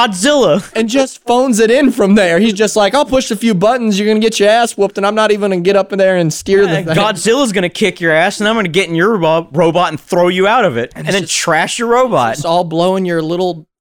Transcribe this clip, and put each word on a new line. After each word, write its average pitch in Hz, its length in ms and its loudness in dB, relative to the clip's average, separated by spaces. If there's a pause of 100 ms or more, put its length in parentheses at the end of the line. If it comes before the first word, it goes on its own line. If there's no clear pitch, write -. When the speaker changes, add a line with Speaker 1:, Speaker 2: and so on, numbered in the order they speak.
(220)
Speaker 1:
Godzilla. 226 540 2
Speaker 2:
and 226 120 0
just 262 380 -2
phones 247 320 2
it 220 100 4
in 262 220 4
from 208 240 2
there. 180 240 4
He's 220 140 2
just 208 240 -2
like, 202 180 2
"I'll 285 100 2
push 262 280 -2
a 214 40 -6
few 226 180 0
buttons, 214 440 0
you're 208 80 0
gonna 214 140 2
get 220 180 0
your 202 100 2
ass 233 280 0
whooped, 196 220 -2
and 196 60 -2
I'm 208 120 0
not 214 160 2
even 202 180 -2
gonna 180 120 -2
get 190 120 2
up 196 180 0
in 196 60 -4
there 190 180 2
and 165 160 0
steer 196 320 0
the 180 80 0
Speaker 1:
Yeah, 190 120 -2
Speaker 2:
thing." 160 120 -2
Speaker 1:
Godzilla's 214 540 0
gonna 180 180 -2
kick 180 320 -4
your 165 120 0
ass, 170 260 0
and 208 100 -2
I'm 220 60 0
gonna 220 140 -2
get 170 200 -2
in 165 60 -6
your 196 220 0
robo-, 165 340 0
robot 170 400 0
and 156 100 -8
throw 175 280 0
you 185 180 0
out 233 180 2
of 143 120 0
it, 120 180 -6
and 156 140 -12
Speaker 2:
It's 156 60 -2
Speaker 1:
then 196 80 -2
Speaker 2:
just - 140 -8
Speaker 1:
trash 170 400 -2
your 233 120 -4
robot. 214 460 0
Speaker 2:
It's 147 100 -8
all 170 180 0
blowing 180 420 -2
your 170 160 -2
little 170 460 -4 (140)